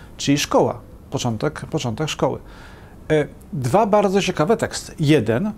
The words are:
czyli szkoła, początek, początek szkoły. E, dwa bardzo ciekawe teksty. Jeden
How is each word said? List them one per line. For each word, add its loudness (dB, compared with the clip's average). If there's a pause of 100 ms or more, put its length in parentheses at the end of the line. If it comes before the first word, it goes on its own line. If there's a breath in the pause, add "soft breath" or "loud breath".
(180 loud breath)
czyli 2
szkoła, 2 (300)
początek, -4
początek -4
szkoły. -2 (720 loud breath)
E, 4 (260)
dwa 2
bardzo 4
ciekawe 0
teksty. -6
Jeden 2